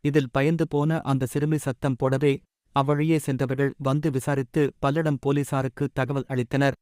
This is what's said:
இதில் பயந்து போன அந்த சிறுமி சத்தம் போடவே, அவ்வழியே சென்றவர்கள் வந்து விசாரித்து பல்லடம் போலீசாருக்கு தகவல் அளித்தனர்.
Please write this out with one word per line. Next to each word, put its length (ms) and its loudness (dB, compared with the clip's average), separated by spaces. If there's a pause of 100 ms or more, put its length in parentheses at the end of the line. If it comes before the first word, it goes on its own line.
இதில் 280 2
பயந்து 360 0
போன 340 0
அந்த 240 0
சிறுமி 320 -2
சத்தம் 460 -2
போடவே, 300 2 (380)
அவ்வழியே 460 2
சென்றவர்கள் 600 -2
வந்து 340 0
விசாரித்து 720 0
பல்லடம் 380 0
போலீசாருக்கு 760 -2
தகவல் 340 -2
அளித்தனர். 540 0